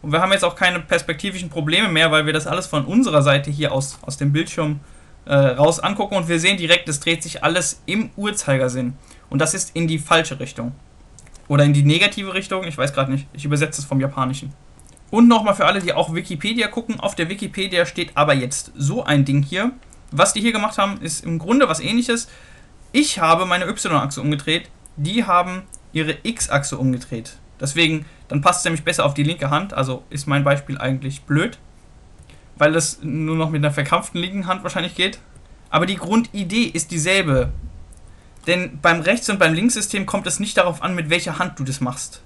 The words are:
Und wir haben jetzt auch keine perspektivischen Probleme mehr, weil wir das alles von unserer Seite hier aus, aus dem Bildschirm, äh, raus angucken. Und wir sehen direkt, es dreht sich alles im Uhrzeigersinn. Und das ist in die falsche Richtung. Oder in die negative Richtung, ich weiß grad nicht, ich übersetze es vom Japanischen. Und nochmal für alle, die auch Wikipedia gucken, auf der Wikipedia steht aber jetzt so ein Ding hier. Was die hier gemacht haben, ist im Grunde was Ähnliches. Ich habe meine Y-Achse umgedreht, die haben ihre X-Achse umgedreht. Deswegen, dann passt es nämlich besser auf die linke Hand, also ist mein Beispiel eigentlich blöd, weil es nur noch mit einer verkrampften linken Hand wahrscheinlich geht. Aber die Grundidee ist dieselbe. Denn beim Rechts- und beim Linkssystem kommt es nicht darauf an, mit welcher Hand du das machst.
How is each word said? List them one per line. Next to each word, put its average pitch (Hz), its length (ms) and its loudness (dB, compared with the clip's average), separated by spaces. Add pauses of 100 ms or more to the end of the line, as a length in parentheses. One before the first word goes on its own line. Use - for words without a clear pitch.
Und 151 100 -4
wir 160 80 2
haben 185 100 2
jetzt 190 140 2
auch 175 100 2
keine 180 240 2
perspektivischen 175 680 -4
Probleme 165 400 0
mehr, 160 240 4
weil 151 140 4
wir 151 60 0
das 156 140 -2
alles 175 220 -4
von 143 160 0
unserer 185 380 4
Seite 139 280 2
hier 147 220 -2
aus, 135 300 -4
aus - 160 -10
dem 143 140 2
Bildschirm, 151 460 -2 (460)
äh, 143 100 -2
raus 139 460 4
angucken. 196 340 -2
Und 175 140 0
wir 170 100 2
sehen 185 200 2
direkt, 175 300 2
es 147 120 -4
dreht 165 240 -2
sich - 180 -10
alles 175 440 -2
im - 280 -2
Uhrzeigersinn. 131 800 -2 (360)
Und 139 100 0
das 156 120 0
ist - 220 -6
in 165 140 0
die 160 100 -2
falsche 160 400 0
Richtung. 240 380 -8 (720)
Oder 143 160 6
in 147 80 6
die 143 100 6
negative 190 520 2
Richtung, 190 280 -4
ich 165 160 -8
weiß 139 140 -2
grad 135 160 0
nicht, 143 240 -4
ich 143 120 -14
übersetze 147 360 -2
es 143 60 -10
vom 135 140 0
Japanischen. 135 520 -4 (580)
Und 233 180 8
nochmal 208 260 6
für 196 120 2
alle, 196 140 2
die 170 120 -2
auch 160 220 0
Wikipedia 208 540 -4
gucken, 226 320 -6
auf - 140 -2
der 165 140 -4
Wikipedia 180 580 -2
steht 170 300 -6
aber 147 180 4
jetzt - 420 -6
so 165 280 -2
ein 143 200 4
Ding 139 180 2
hier. 185 300 -2 (400)
Was 180 200 4
die 214 80 -4
hier 233 120 2
gemacht 214 260 -2
haben, 196 220 0
ist - 240 -8
im 165 140 -4
Grunde 233 300 2
was 160 120 -2
Ähnliches. 233 480 -2 (640)
Ich 294 260 2
habe 170 280 4
meine 180 220 0
Y-Achse 147 520 -2
umgedreht, 151 500 -2 (260)
die 185 280 -2
haben 180 380 0 (300)
ihre 156 300 -2
X-Achse 143 560 -4
umgedreht. 123 600 -4 (200)
Deswegen, 156 460 0 (240)
dann 143 140 -2
passt 170 160 4
es - 60 -4
nämlich 165 200 -2
besser 170 220 0
auf 143 80 0
die 147 80 0
linke 147 260 -2
Hand, 165 240 -2
also 131 380 -4
ist 143 160 -8
mein 143 180 2
Beispiel 143 320 0
eigentlich 135 460 -4
blöd, 170 360 0 (1000)
weil 151 160 6
es 160 280 -2
nur 156 340 -2
noch 160 120 0
mit 156 120 -2
einer 147 120 0
verkrampften 170 480 -2
linken 185 260 -6
Hand 185 160 -2
wahrscheinlich 175 320 -6
geht. 190 260 -2 (500)
Aber 160 160 2
die 196 100 -2
Grundidee 202 680 0
ist - 260 -4
dieselbe. 160 640 2 (920)
Denn 180 360 -2
beim 170 180 4
Rechts- 208 300 0
und 196 80 0
beim 160 160 4
Linkssystem 208 500 0
kommt 196 220 -4
es 175 140 -4
nicht 202 180 -4
darauf 180 240 2
an, 180 120 -2
mit 160 160 -4
welcher 170 280 0
Hand 185 200 -4
du 139 60 -4
das 135 160 -4
machst. - 460 -6